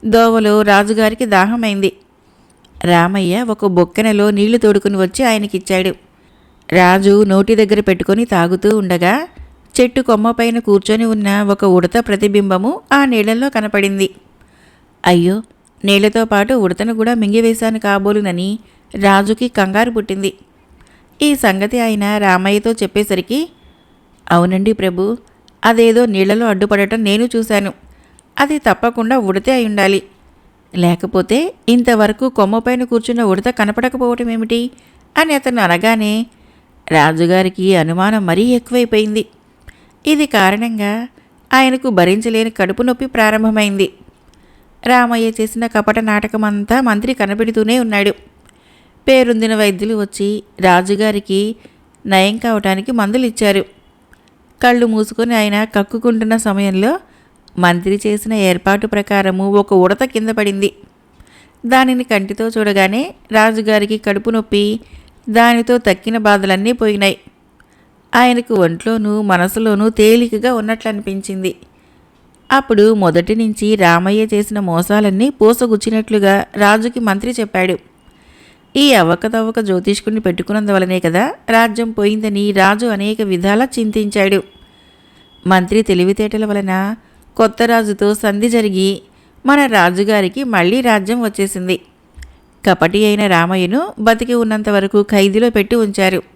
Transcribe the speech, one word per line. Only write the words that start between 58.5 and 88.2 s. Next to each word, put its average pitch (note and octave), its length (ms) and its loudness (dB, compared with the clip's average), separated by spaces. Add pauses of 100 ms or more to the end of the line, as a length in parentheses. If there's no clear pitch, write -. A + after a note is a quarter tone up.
ప్రకారము G3 580 -2 (160)
ఒక G3+ 120 -2 (100)
ఉడత G3 200 2 (100)
కింద A3 240 -4
పడింది. G3+ 320 -2 (960)
దానిని B3+ 480 2
కంటితో G3+ 340 -2 (100)
చూడగానే G3+ 460 0 (300)
రాజుగారికి G#3+ 720 2
కడుపు G#3 300 -2
నొప్పి, G#3+ 280 0 (680)
దానితో A#3 480 4
తక్కిన A3+ 400 -2
బాధలన్నీ G3+ 640 0
పోయినాయి. G3+ 360 0 (960)
ఆయనకు A#3+ 400 2 (120)
ఒంట్లోనూ G#3 480 -2 (180)
మనసులోనూ G3+ 540 0 (140)
తేలికగా A3+ 540 2
ఉన్నట్లు A3 380 -4
అనిపించింది. G3 600 -8 (960)
అప్పుడు B3+ 360 2 (180)
మొదటి F3 320 0
నుంచి G#3+ 320 -4 (160)
రామయ్య F#3 400 2 (100)
చేసిన G#3 260 -2 (120)
మోసాలన్నీ G3+ 560 0 (120)
పూసగుచ్చినట్లుగా A3 960 2 (280)
రాజుకి A3 360 0 (100)
మంత్రి G3+ 300 -4
చెప్పాడు. F#3 360 -2 (1000)
ఈ C#4 100 2 (160)
అవకతవక A3 580 -2 (100)
జ్యోతిష్కుడిని G3+ 580 -2
పెట్టుకున్నందువలనే F#3 800 -2
కదా F3 180 0 (320)
రాజ్యం A3+ 420 0
పోయిందని G#3 540 -2
రాజు G3 360 2 (100)
అనేక G#3+ 240 -4
విధాలా G3+ 440 0 (100)
చింతించాడు. G#3 640 0 (1120)
మంత్రి F#3+ 280 2 (100)
తెలివితేటల G3+ 600 0
వలన G3 240 -4 (640)
కొత్త - 340 2
రాజుతో G#3 420 0
సంధి G#3 420 -2